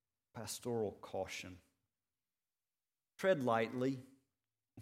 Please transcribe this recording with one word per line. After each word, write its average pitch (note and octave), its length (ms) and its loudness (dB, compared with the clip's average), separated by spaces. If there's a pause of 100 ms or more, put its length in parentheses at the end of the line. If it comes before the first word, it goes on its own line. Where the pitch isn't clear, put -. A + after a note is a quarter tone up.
(340)
pastoral A2+ 680 -2
caution. F#2 560 -6 (1600)
Tread F#3 260 4
lightly B2 560 2 (840)